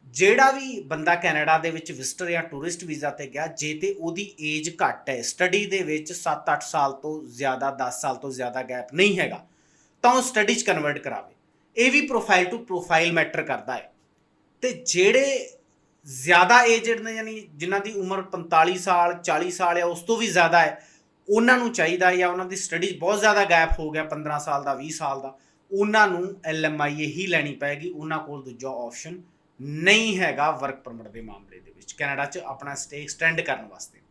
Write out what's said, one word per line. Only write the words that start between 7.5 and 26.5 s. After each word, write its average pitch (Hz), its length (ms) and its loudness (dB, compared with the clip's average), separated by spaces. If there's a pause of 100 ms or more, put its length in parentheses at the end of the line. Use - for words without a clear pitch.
ਦਸ 127 300 -6
ਸਾਲ 135 140 -2
ਤੋਂ 135 160 -10
ਜ਼ਿਆਦਾ 127 320 -6
ਗੈਪ 123 300 -10
ਨਹੀਂ 185 260 2
ਹੈਗਾ, 120 280 -6 (540)
ਤਾਂ 240 120 6
ਉਹ 254 80 4
ਸਟੱਡੀ 220 340 2
'ਚ - 80 -4
ਕਨਵਰਟ 147 340 0
ਕਰਾਵੇ। - 380 -10 (420)
ਇਹ 247 140 4
ਵੀ 294 200 2
profile 190 380 2
to 226 100 -8
profile 170 580 0
matter 156 280 -2
ਕਰਦਾ 131 280 -6
ਹੈ। - 200 -12 (680)
ਤੇ 247 240 -4
ਜਿਹੜੇ 233 640 2 (560)
ਜ਼ਿਆਦਾ 175 580 6
ਏਜਡ 226 360 2
ਨੇ, 220 120 -8
ਯਾਨੀ 220 440 -10
ਜਿਨ੍ਹਾਂ 180 240 -2
ਦੀ 202 140 -8
ਉਮਰ 190 280 -4
ਪੰਤਾਲੀ 170 560 2
ਸਾਲ, 175 360 2
ਚਾਲੀ 175 380 -2
ਸਾਲ 175 260 2
ਜਾਂ 175 80 2
ਉਸ 170 160 -4
ਤੋਂ 226 160 0
ਵੀ 226 100 -2
ਜ਼ਿਆਦਾ 170 320 6
ਹੈ, 156 280 0 (420)
ਉਹਨਾਂ 233 280 6
ਨੂੰ 233 160 -2
ਚਾਹੀਦਾ, 180 420 4
ਜਾਂ 180 140 4
ਉਹਨਾਂ 185 160 -4
ਦੀ 185 100 -8
ਸਟੱਡੀ 175 320 -4
'ਚ 175 100 -6
ਬਹੁਤ 196 220 0
ਜ਼ਿਆਦਾ 202 260 6
ਗੈਪ 165 240 6 (100)
ਹੋ 156 120 -6
ਗਿਆ, 156 120 -2
ਪੰਦਰਾਂ 151 360 -4
ਸਾਲ 143 240 -2
ਦਾ, 139 100 -2
ਵੀਹ 139 180 -8
ਸਾਲ 139 300 -4
ਦਾ, 135 160 -12 (340)
ਉਹਨਾਂ 208 360 4
ਨੂੰ 185 380 -4
ਐਲ 156 200 -2